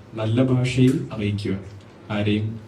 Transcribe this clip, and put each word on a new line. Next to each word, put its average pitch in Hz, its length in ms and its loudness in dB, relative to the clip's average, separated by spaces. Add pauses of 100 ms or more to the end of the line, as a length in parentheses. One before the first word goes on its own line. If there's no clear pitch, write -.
(200)
നല്ല 113 300 2
ഭാഷയിൽ 127 460 4 (180)
അറിയിക്കുക, 101 400 -2 (600)
ആരെയും 104 300 0 (220)